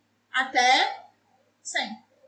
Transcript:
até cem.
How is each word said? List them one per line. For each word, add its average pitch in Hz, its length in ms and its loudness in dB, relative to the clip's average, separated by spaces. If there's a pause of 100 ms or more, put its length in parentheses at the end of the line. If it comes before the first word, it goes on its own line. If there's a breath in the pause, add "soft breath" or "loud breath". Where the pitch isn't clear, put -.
(320)
até 262 800 0 (520)
cem. 233 420 -8 (240)